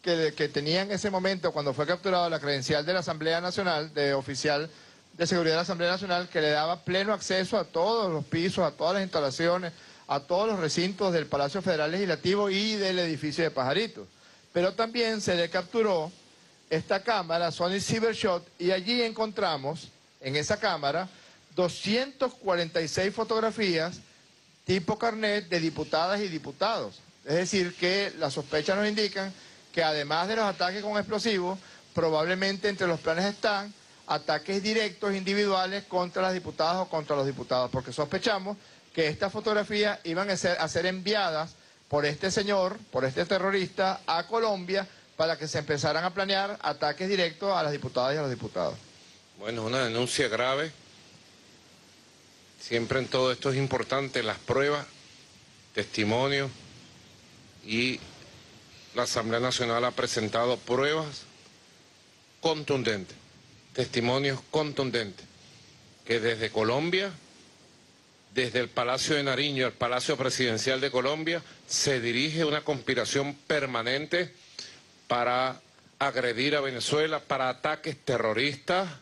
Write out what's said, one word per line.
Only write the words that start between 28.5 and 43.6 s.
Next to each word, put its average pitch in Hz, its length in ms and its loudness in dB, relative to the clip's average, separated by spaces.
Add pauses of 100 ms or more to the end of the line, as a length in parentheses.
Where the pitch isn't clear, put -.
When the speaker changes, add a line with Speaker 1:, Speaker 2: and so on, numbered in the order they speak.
Speaker 1:
nos 208 120 2
indican 202 440 -2 (400)
que 170 100 2
además 156 460 0
de 220 80 0
los 220 80 2
ataques 185 380 0
con 208 140 -2
explosivos, 202 600 0 (360)
probablemente 180 720 2
entre 196 180 0
los 170 140 2
planes 170 260 2
están 208 460 0 (340)
ataques 151 560 0
directos 208 520 0
individuales 196 680 0
contra 180 380 0
las 185 100 2
diputadas 165 440 0
o 185 120 -2
contra 151 280 0
los 135 100 2
diputados, 127 440 0
porque 127 220 -4
sospechamos 190 640 -2 (380)
que 160 140 2
estas 190 240 -2
fotografías 208 720 0
iban 180 260 -2
a 185 60 0
ser, 175 220 2
a 160 100 0
ser 170 180 0
enviadas 185 720 -2 (320)
por 147 180 2
este 151 240 0
señor, 202 480 2 (140)
por 131 120 2
este 135 200 0
terrorista, 190 840 0